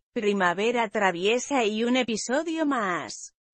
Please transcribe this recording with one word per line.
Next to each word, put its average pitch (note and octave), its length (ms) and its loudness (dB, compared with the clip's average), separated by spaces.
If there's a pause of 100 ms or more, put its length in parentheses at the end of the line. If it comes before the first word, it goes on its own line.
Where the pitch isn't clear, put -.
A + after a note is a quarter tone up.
(140)
Primavera G#3 760 0
traviesa G#3+ 760 0
y G#3+ 200 0
un B3+ 120 2
episodio D4 720 -2
más. F3+ 680 -4 (200)